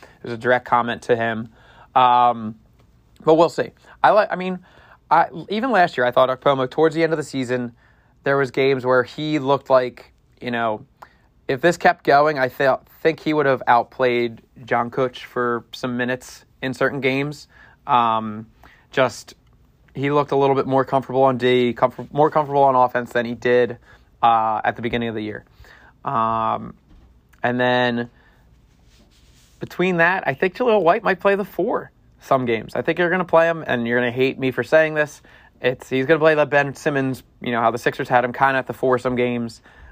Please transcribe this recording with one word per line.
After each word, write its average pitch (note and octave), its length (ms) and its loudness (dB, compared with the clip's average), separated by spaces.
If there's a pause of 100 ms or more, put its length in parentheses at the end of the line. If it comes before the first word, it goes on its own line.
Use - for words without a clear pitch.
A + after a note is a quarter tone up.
It - 220 -20
was A#2+ 100 -10
a A2+ 40 -10
direct A#2+ 280 0
comment A#2 380 -2
to B2 120 0
him. A2+ 340 -4 (460)
Um, A#2+ 600 2 (680)
but D#3 120 4
we'll D#3+ 140 4
see. - 220 -6 (300)
I D3 100 6
li-, G3+ 180 4
I - 80 -4
mean, F3+ 220 -6 (520)
I, D#3 160 4 (220)
even A3 220 -4
last F3+ 260 2
year, B2 80 0
I B2 60 0
thought C3 180 2
Akpomo, C3 400 -2
towards D#3 260 0
the D#3+ 80 0
end D#3+ 80 0
of D#3+ 60 -2
the D3+ 60 -6
season, B2 500 -6 (500)
there C#3 140 0
was C3+ 140 -2
games C3+ 340 0
where B2+ 180 4
he D3+ 360 -4
looked C3 300 -2
like, B2+ 440 0 (280)
you B2 100 -8
know, A2+ 340 -4 (640)
if C3+ 120 -4
this F3 160 2
kept F3 300 0
going, D3 340 4
I C3 80 0
felt, C3 400 0 (140)
think D#3+ 180 0
he D#3 140 -4
would D3+ 120 0
have C3 220 0
outplayed A#2+ 760 0 (220)
John A#2+ 260 -2
Kutch B2+ 360 -6
for A#2+ 480 -4
some B2 240 -8
minutes B2 480 -8 (160)
in C3 120 -6
certain C3+ 280 -2
games. C#3 460 -4 (400)
Um, A2 600 0 (440)
just, - 440 -2 (600)
he C#3 160 -4
looked C#3+ 200 0
a C#3+ 40 0
little C#3 200 2
bit C3+ 120 -2
more C3 180 2
comfortable C3+ 380 0
on C3 140 2
D, B2 360 2
comfort-, B2 400 -2
more D3 160 4
comfortable C#3 340 0
on C3+ 120 4
offense B2 360 2
than A#2+ 140 -2
he A#2+ 100 -8
did, B2 440 2 (420)
uh, A2+ 420 2
at G#2+ 120 -2
the A#2+ 60 -12
beginning A#2 280 -4
of A2 60 -8
the G#2+ 60 -6
year. G#2 220 -10 (640)
Um, A2+ 680 -2 (680)
and B2 160 -2
then B2 500 0 (1500)
between F3+ 380 -2
that, F3 300 2
I C3+ 80 -4
think F#3+ 200 -2
Jahlil A3 260 2
White A3+ 220 2
might F#3+ 160 -2
play G3 160 2
the G3 100 -4
four F#3 460 -6 (300)
some C3 240 0
games. A2+ 300 -4
I B2 60 -2
think E3 180 -4
you're F3 100 0
gonna F#3 140 -2
play E3 260 4
him, E3 160 -4
and A#2+ 220 -4
you're A#2+ 100 0
gonna B2 140 0
hate C3 260 -2
me C3 140 -2
for B2+ 100 -4
saying D#3 320 2
this. D3+ 280 -4 (400)
It's, B2+ 280 -4
he's C3 160 -2
gonna D#3 140 4
play D#3 160 4
the D3+ 100 2
Ben C#3+ 300 0
Simmons, C3+ 480 -2 (180)
you B2 100 -6
know, A#2 100 0
how A2+ 100 2
the A#2+ 60 -6
Sixers C#3+ 320 -4
had B2 160 4
him B2 80 -6
kinda C3+ 260 2
at B2+ 80 -6
the A#2+ 60 -10
four B2+ 240 0
some B2+ 180 -4
games A#2+ 460 -4 (300)